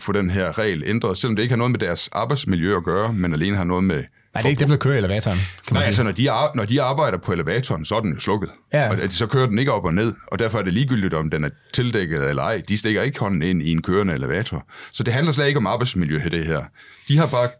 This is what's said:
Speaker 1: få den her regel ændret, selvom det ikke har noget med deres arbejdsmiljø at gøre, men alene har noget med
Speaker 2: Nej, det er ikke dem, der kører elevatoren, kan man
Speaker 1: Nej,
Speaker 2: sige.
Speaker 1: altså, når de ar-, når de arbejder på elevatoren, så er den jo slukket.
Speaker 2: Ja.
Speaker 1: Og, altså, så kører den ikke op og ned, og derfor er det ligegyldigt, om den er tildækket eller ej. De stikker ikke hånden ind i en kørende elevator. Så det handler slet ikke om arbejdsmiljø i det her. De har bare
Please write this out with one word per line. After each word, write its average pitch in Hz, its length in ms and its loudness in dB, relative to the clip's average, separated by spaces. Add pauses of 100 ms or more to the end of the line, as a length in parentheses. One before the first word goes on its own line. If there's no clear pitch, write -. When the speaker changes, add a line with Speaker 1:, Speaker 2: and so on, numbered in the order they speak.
Speaker 1:
få 101 120 -4
den 98 180 2
her 92 280 -2
regel 95 280 0
ændret, 107 320 -2
selvom 113 180 0
det 107 60 2
ikke 123 100 0
har 120 40 2
noget 120 140 2
med 120 100 2
deres 85 320 -2
arbejdsmiljø 98 640 0
at 82 80 -2
gøre, 98 280 0
men 90 200 0
alene 92 240 0
har 92 80 0
noget 90 200 0
med 80 200 0 (300)
Speaker 2:
Nej, 113 80 -4
det - 40 0
er 139 40 2
ikke 147 100 0
dem, 143 80 2
der 147 80 4
kører 135 220 2
elevatoren, 101 400 0
kan 95 80 0 (280)
man - 0 -
Speaker 1:
Nej, 95 80 2
Speaker 2:
sige. 95 40 2
Speaker 1:
altså, 101 160 2
når 104 100 0
de - 180 2
ar-, 139 240 2
når 110 100 0
de 131 180 2
arbejder 131 360 0
på 104 140 -4
elevatoren, 85 520 -2
så 104 120 -4
er 117 40 0
den 98 120 0
jo - 80 -6
slukket. 98 300 -2 (220)
Speaker 2:
Ja. 143 180 2
Speaker 1:
Og, 95 100 0
altså, 92 180 -2
så 117 80 -2
kører 131 200 2
den 107 120 2
ikke 135 140 2
op 98 120 0
og 80 100 0
ned, 110 200 2 (120)
og 92 120 -6
derfor 113 200 0
er 101 40 0
det 90 100 0
ligegyldigt, 110 420 2
om 78 160 0
den 76 140 -2
er 71 40 0 (260)
tildækket 90 540 0
eller 69 140 0
ej. 95 260 -2
De 104 100 0
stikker 104 240 0
ikke 139 180 -2
hånden 98 220 0
ind 87 200 0
i 80 80 0
en 80 120 0
kørende 92 320 2
elevator. 69 520 -4 (260)
Så - 100 -4
det 117 120 0
handler 156 180 0
slet 143 140 0
ikke 143 120 2
om 104 80 0
arbejdsmiljø 90 600 0
i - 20 -2
det 80 180 -2
her. 78 180 -2 (440)
De 143 100 4
har 160 80 4
bare 123 220 2 (120)